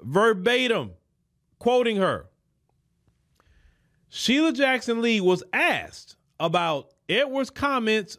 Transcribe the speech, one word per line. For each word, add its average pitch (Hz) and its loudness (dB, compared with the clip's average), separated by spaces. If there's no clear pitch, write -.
verbatim 208 2
quoting 240 2
her. 160 0
Sheila 294 0
Jackson 240 0
Lee 226 2
was 180 2
asked 226 -4
about 165 -2
Edwards' 262 -2
comments 220 -2